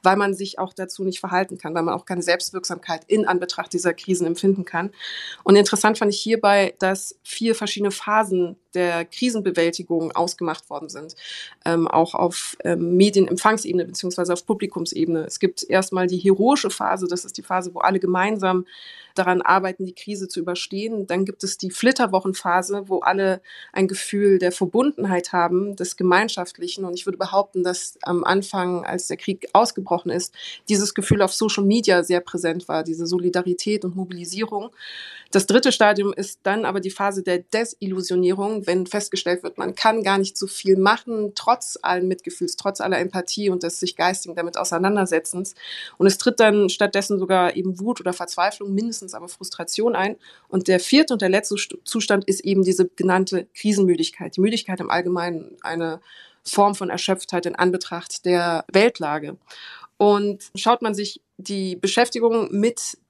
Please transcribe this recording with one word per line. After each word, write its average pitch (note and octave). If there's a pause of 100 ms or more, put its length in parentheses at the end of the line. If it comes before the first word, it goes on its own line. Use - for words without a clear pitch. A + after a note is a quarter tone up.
weil F#3+
man G3+
sich F#3+
auch F#3+
dazu F#3+
nicht F#3
verhalten F#3
kann, D#3+
weil E3+
man E3
auch F3
keine F3
Selbstwirksamkeit F3
in G#3+
Anbetracht F3+
dieser F3
Krisen F3+
empfinden F#3+
kann. F3+ (540)
Und G3
interessant G#3+
fand G#3
ich G3+
hierbei, G3+
dass F#3+
vier A3+
verschiedene G3+
Phasen F#3+ (180)
der F3
Krisenbewältigung E3+
ausgemacht E3+
worden D3
sind, - (480)
ähm, E3
auch E3
auf, -
ähm, F3
Medienempfangsebene F#3+
beziehungsweise F3+
auf F3
Publikumsebene. E3+
Es -
gibt -
erstmal F#3+
die F#3
heroische G3+
Phase, F#3+
das F3+
ist -
die G3
Phase, F#3
wo -
alle F#3+
gemeinsam F#3 (480)
daran F#3
arbeiten, F#3+
die F3+
Krise G3
zu -
überstehen. G3
Dann F#3
gibt G3
es F#3+
die F#3
Flitterwochenphase, F#3+
wo F#3+
alle F#3+ (320)
ein F#3+
Gefühl G3
der F3+
Verbundenheit F#3+
haben, F3+
des -
Gemeinschaftlichen. F#3
Und F3
ich F3
würde F3+
behaupten, F#3+
dass -
am F3
Anfang, F3+
als -
der D#3+
Krieg -
ausgebrochen F#3
ist, F3+ (340)
dieses G#3
Gefühl G3+
auf F#3+
Social G#3
Media G3
sehr F3
präsent F3
war, D#3+
diese E3
Solidarität F3+
und F#3
Mobilisierung. F#3+ (600)
Das F#3+
dritte B3
Stadium G3+
ist -
dann G3+
aber F#3+
die F#3
Phase G3
der F3+
Desillusionierung, F#3+
wenn F3+
festgestellt F#3
wird, -
man F#3
kann A3
gar G3
nicht G3
so G3
viel F#3+
machen, G#3+
trotz -
allen F3+
Mitgefühls, F3+
trotz G3+
aller F#3
Empathie F#3+
und F3+
des E3+
sich F3+
geistigen F3+
damit E3+
Auseinandersetzens. F3+ (440)
Und F#3
es G3
tritt B3
dann G#3
stattdessen G3+
sogar F#3
eben F3+
Wut A#3
oder F3+
Verzweiflung G3
mindestens A3
aber E3+
Frustration G#3
ein. G3 (320)
Und F#3
der F3+
vierte C#4
und G#3
der F#3
letzte G3+
Stu-, -
Zustand G3+
ist G3
eben F#3+
diese F#3
genannte F#3
Krisenmüdigkeit. F3+
Die F#3
Müdigkeit F#3+
im -
Allgemeinen, F3
eine E3 (440)
Form G3+
von F#3+
Erschöpftheit F3+
in -
Anbetracht F3+
der F3
Weltlage. D#3 (600)
Und G3+
schaut A3+
man A3
sich G3+ (160)
die F#3+
Beschäftigung A3+
mit G#3+ (120)